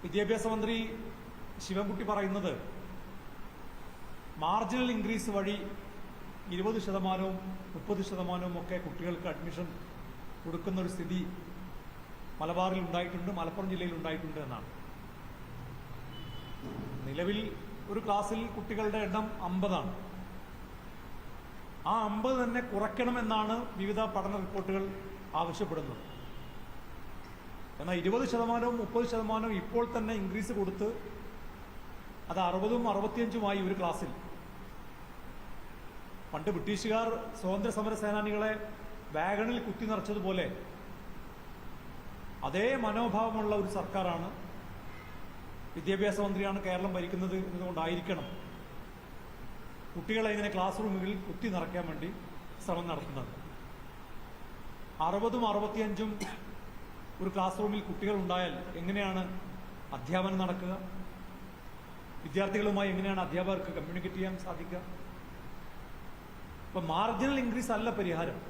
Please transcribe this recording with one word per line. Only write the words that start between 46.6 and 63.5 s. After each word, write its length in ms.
കേരളം 300
ഭരിക്കുന്നത് 420
എന്നതുകൊണ്ടായിരിക്കണം 800
കുട്ടികളെ 400
ഇങ്ങനെ 200
ക്ലാസ് 300
റൂമുകളിൽ 340
കുത്തി 280
നിറയ്ക്കാൻ 340
വേണ്ടി 200
ശ്രമം 280
നടത്തുന്നത്. 400
അറുപതും 440
അറുപത്തിയഞ്ചും 600
ഒരു 140
ക്ലാസ് 260
റൂമിൽ 280
കുട്ടികൾ 340
ഉണ്ടായാൽ 300
എങ്ങനെയാണ് 440
അധ്യാപനം 460
നടക്കുക? 300
വിദ്യാർത്ഥികളുമായി 680
എങ്ങനെയാണ് 320
അധ്യാപകർക്ക് 520